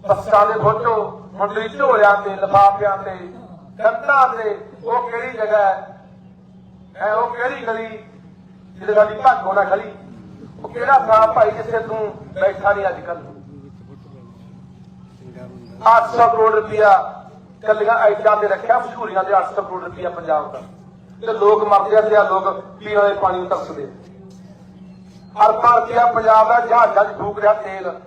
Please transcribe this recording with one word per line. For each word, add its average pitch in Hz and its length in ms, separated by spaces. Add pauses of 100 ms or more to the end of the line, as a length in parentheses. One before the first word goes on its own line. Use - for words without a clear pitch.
ਬੱਸਾਂ 202 400
ਦੇ 220 60
ਫੋਟੋ, 220 680 (120)
ਹੁਣ 202 200
ਤੁਸੀਂ 220 160
ਝੋਲਿਆਂ 208 520
ਤੇ, 202 80
ਲਿਫਾਫਿਆਂ 196 680
ਤੇ, 190 140 (720)
ਕੰਧਾਂ 262 540
ਤੇ, 214 280 (200)
ਉਹ 240 240
ਕਿਹੜੀ 233 280
ਜਗ੍ਹਾ 214 220
ਹੈ? - 420 (960)
ਹੈ 208 160
ਉਹ 233 220
ਕਿਹੜੀ 240 320
ਗਲੀ, 220 360 (680)
ਜਿੱਥੇ 208 200
ਸਾਡੀ 214 220
ਭਾਗੋ 214 380
ਨਾ 202 100
ਖੜੀ? 190 320 (680)
ਉਹ - 60
ਕਿਹੜਾ 269 300
ਥਾਂ 220 280
ਭਾਈ, 220 240
ਜਿੱਥੇ 226 280
ਤੂੰ 214 340 (280)
ਬੈਠਾ 196 320
ਨਹੀਂ 196 140
ਅੱਜ 170 140
ਕੱਲ੍ਹ?" 170 180 (2750)
ਅੱਠ 233 120
ਸੌ 233 180
ਕਰੋੜ 220 280
ਰੁਪਇਆ 214 680 (440)
ਕੱਲੀਆਂ 214 260
ਐਡਾਂ 214 440
ਤੇ 208 100
ਰੱਖਿਆ, 196 320
ਮਸ਼ਹੂਰੀਆਂ 190 440
ਦੇ 190 140
ਅੱਠ - 180
ਸੌ 202 60
ਕਰੋੜ 185 220
ਰੁਪਇਆ 175 260
ਪੰਜਾਬ 160 440
ਦਾ। - 80 (600)
ਤੇ 226 120
ਲੋਕ 214 300
ਮਰਦੇ 202 340
ਆ, 214 40
ਤੇ 214 140
ਆ 208 80
ਲੋਕ 190 360
ਪੀਣ 208 380
ਵਾਲੇ 202 160
ਪਾਣੀ 185 260
ਨੂੰ 180 80
ਤਰਸਦੇ। 160 440 (1500)
ਹਰ 214 60
ਭਾਰਤੀਆ 240 540
ਪੰਜਾਬ 220 420
ਦਾ 233 120
ਜਹਾਜ਼ਾਂ 226 460
'ਚ - 120
ਫੂਕ 202 220
ਰਿਹਾ 208 140
ਤੇਲ 190 540